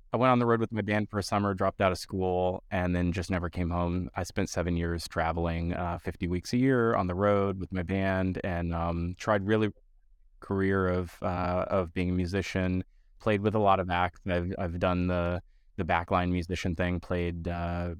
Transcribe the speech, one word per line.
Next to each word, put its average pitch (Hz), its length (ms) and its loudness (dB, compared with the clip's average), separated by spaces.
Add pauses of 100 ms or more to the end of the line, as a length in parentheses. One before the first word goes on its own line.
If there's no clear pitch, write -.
(120)
I 113 40 -2
went 127 140 6
on 123 80 6
the 120 80 2
road 117 140 4
with 110 100 -2
my 110 120 -2
band 104 280 0
for 107 80 -2
a 95 60 -2
summer, 101 300 0
dropped 95 260 0
out 95 100 6
of 90 80 -4
school, 92 720 -2
and 90 240 0
then 87 160 2
just 92 220 -2
never 87 180 -2
came 87 200 -2
home. 87 440 -2
I - 80 -4
spent 92 260 -4
seven 87 280 -2
years 85 320 -2
traveling, 85 640 -2
uh, 87 240 -4
fifty 90 300 -6
weeks 87 240 -4
a 123 40 0
year 123 380 4
on 92 140 0
the 90 80 -2
road 98 420 2
with 90 140 -8
my 95 100 -2
band, 95 600 0
and, 87 280 -2
um, 85 460 -2
tried 104 260 0
really 107 260 2 (680)
career 95 480 2
of, 90 340 -2
uh, 90 460 -2
of 90 260 0
being 90 180 0
a - 20 0
musician. 92 720 0 (340)
Played 104 220 2
with 104 160 0
a - 20 4
lot 95 220 6
of 90 100 -2
acts. 87 380 0
I've, 87 280 0
I've 87 220 -4
done 90 300 2
the, 87 340 0 (360)
the 95 60 -2
backline 87 460 0
musician 90 460 -2
thing. 90 240 -2
Played, 87 480 -4
uh, 87 520 -4